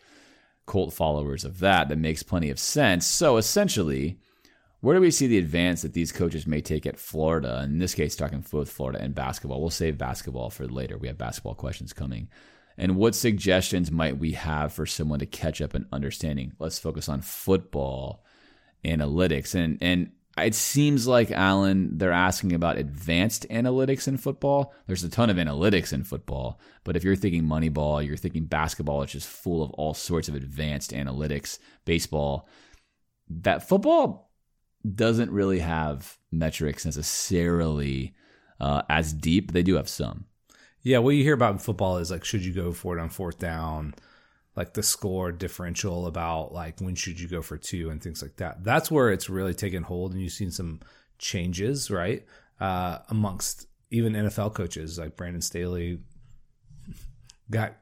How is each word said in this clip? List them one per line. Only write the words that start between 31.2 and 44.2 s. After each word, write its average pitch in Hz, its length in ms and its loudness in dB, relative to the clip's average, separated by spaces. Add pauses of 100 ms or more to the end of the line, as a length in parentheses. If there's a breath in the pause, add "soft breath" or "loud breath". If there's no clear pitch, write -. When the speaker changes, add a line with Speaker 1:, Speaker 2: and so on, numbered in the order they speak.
Speaker 1:
baseball, 76 640 0 (800 soft breath)
that 85 380 0
football 262 640 4 (640)
doesn't 113 340 4
really 95 300 4
have 80 580 -2 (140)
metrics 80 540 -2
necessarily, 78 1300 0 (440 soft breath)
uh, 71 300 0
as 78 240 2
deep. 80 380 2
They 90 100 4
do 90 140 4
have 69 140 -2
some. 57 360 -8 (560 soft breath)
Speaker 2:
Yeah, 127 160 4
what 123 140 6
you 147 100 6
hear 147 140 6
about 117 160 6
in 95 80 0
football 92 380 0
is, 85 120 -2
like, 85 160 -6
should 98 180 -2
you 90 100 -4
go 87 180 -2
for 87 260 -6
it 85 40 -4
on 82 80 -4
fourth 85 280 -8
down? 80 560 -6 (640 soft breath)